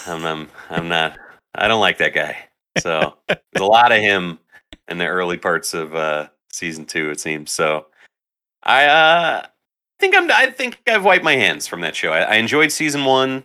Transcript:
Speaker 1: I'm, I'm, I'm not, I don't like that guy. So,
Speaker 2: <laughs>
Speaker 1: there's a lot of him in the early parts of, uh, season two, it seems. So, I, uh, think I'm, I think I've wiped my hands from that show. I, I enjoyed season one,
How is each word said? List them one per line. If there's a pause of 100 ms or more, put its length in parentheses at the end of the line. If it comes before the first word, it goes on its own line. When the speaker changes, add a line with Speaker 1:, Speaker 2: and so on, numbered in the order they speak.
Speaker 1:
I'm,
I'm, (220)
I'm
not, (360)
I
don't
like
that
guy. (420)
So,
Speaker 2:
<laughs>
Speaker 1:
there's (220)
a
lot
of
him (500)
in
the
early
parts
of,
uh, (240)
season
two,
it
seems.
So, (760)
I,
uh, (560)
think
I'm,
I
think
I've
wiped
my
hands
from
that
show.
I,
I
enjoyed
season
one,